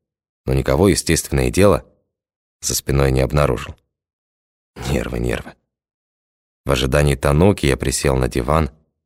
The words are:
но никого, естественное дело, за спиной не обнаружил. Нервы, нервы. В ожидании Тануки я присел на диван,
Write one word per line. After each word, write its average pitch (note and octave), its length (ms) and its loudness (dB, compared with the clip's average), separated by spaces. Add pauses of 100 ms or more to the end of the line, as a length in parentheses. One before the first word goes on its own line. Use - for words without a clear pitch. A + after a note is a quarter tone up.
(460)
но C2 80 -2
никого, C2+ 340 2
естественное C#2+ 640 0
дело, F#2 340 2 (760)
за - 120 -6
спиной C#2 380 0
не C2 100 0
обнаружил. C2 540 -2 (1120)
Нервы, A#1+ 300 -4
нервы. - 340 -6 (1120)
В C2+ 60 -2
ожидании C#2 440 2
Тануки D2+ 500 2
я C2+ 120 2
присел C2+ 400 -2
на B1+ 100 0
диван, D2 420 0 (360)